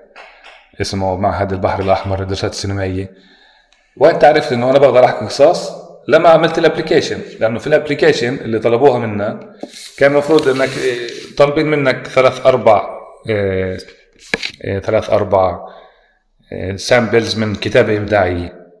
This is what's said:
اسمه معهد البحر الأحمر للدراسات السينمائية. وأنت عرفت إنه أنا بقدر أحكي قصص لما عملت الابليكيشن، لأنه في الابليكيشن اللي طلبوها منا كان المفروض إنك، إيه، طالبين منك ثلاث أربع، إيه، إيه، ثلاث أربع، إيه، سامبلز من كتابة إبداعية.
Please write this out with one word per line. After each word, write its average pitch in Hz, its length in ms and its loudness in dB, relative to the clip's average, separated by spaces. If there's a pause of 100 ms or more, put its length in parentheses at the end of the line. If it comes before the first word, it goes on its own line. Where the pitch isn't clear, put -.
(800)
اسمه 95 360 -4
معهد 95 360 -2
البحر 95 300 -4
الأحمر 95 360 -2
للدراسات 95 320 -6
السينمائية. 95 600 -6 (840)
وأنت 160 260 4
عرفت 151 300 4
إنه 120 160 0
أنا 135 100 2
بقدر 127 260 6
أحكي 107 200 -2
قصص 147 460 2 (360)
لما 160 220 4
عملت 160 280 4
الابليكيشن، 156 640 0 (200)
لأنه 113 200 -2
في - 80 -10
الابليكيشن 147 680 0
اللي 113 260 -6
طلبوها 123 400 4
منا 107 560 -6 (420)
كان 139 140 4
المفروض 147 360 2
إنك، 131 300 0
إيه، 120 300 -4 (300)
طالبين 147 300 2
منك 139 400 -2
ثلاث 127 380 2
أربع، 113 440 4 (400)
إيه، 95 480 -2 (840)
إيه، 98 160 -6
ثلاث 107 300 -2
أربع، 95 500 0 (920)
إيه، 95 240 -8
سامبلز 110 640 0
من 107 160 -4
كتابة 107 420 0
إبداعية. 92 640 -2 (200)